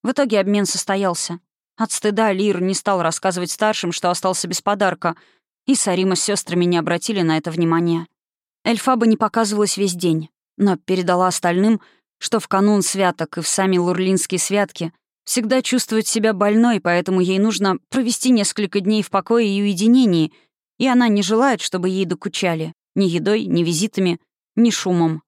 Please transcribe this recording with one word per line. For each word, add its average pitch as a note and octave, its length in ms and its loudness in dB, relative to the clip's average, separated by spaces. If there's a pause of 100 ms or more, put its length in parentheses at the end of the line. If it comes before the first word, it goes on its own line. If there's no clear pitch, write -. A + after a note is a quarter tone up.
В A#3+ 80 -2
итоге A#3 280 0
обмен G3+ 260 0
состоялся. F#3 720 -4 (360)
От A3 160 -4
стыда G#3 420 0
Лир F#3+ 280 0
не F#3 140 0
стал F#3+ 260 -2
рассказывать F3+ 480 -2
старшим, G#3+ 420 -2
что F3 200 -2
остался F#3 360 -2
без F3 140 -6
подарка, F#3+ 540 -2 (500)
и C4+ 80 2
Сарима F#3 420 0
с F3+ 60 -4
сёстрами F3 440 -2
не F3 120 2
обратили E3+ 440 -2
на D#3+ 160 0
это D#3 120 -6
внимания. E3+ 580 0 (560)
Эльфаба A#3 440 0
не A3 100 4
показывалась G#3 600 0
весь F#3+ 160 -2
день, E3 360 -2 (280)
но G3 200 2
передала F3+ 500 0
остальным, F#3 540 0 (360)
что - 220 -4
в - 80 -8
канун G3+ 340 2
святок F3+ 560 -2
и F3 40 -6
в D#3 60 -6
сами F#3+ 300 2
лурлинские F#3 640 0
святки F#3+ 540 -4 (320)
всегда B3 360 0
чувствует A3 460 -2
себя A3 260 0
больной, G#3 460 2
поэтому F3+ 400 0
ей F#3 200 2
нужно G3 380 0 (120)
провести B3 400 -2
несколько G#3 500 0
дней G#3 220 0
в - 80 -8
покое A3+ 380 0
и G3 140 -2
уединении, G3+ 680 4 (460)
и A#3+ 100 0
она B3 220 4
не G#3 120 2
желает, A3 400 2
чтобы F#3 280 -4
ей F#3+ 160 0
докучали E3 680 -4 (220)
ни G3 100 2
едой, F#3+ 400 0
ни E3+ 180 0
визитами, F3 560 0 (360)
ни A#3 140 4
шумом. E3+ 580 0